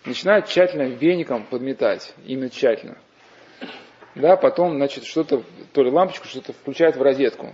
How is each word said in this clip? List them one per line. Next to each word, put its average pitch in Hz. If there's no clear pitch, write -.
Начинает 180
тщательно 175
веником 131
подметать, 120
именно 131
тщательно. -
Да, 160
потом, 170
значит, 139
что-то, 147
то 139
ли 123
лампочку, 180
что-то -
включает 156
в 131
розетку. 135